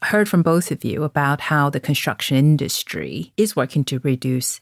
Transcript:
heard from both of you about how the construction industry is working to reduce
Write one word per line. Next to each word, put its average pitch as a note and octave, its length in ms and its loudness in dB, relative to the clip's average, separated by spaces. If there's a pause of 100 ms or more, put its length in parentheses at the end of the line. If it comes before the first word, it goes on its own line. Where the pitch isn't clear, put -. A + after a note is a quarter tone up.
heard G#3 260 2
from F3+ 140 4
both E3 300 2
of - 100 -6
you A2+ 220 -4
about C#3+ 380 0
how D3 280 2
the C#3+ 100 -4
construction - 560 -2
industry C#3 1000 0
is G#3+ 180 2
working C#3 300 0
to C3 160 -4
reduce B2+ 600 -2